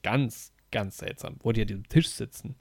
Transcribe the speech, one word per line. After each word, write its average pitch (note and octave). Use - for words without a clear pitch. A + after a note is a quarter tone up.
ganz, B2
ganz G2+
seltsam, -
wo A#2
die A2
an G#2
diesem G2+
Tisch D#3+
sitzen. -